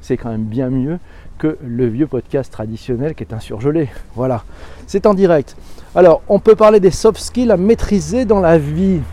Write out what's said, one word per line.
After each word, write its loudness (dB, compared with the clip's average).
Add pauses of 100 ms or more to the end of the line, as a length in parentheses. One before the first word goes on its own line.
C'est -4
quand -8
même -4
bien -4
mieux -4 (380)
que -4
le -2
vieux -2
podcast -6
traditionnel -6
qui -12
est -12
un -8
surgelé. -4 (300)
Voilà, -2 (420)
c'est -2
en 4
direct. 2 (400)
Alors, 6
on 2
peut 6
parler 6
des 4
soft 0
skills -2
à 4
maîtriser 0
dans 2
la 4
vie. 0 (140)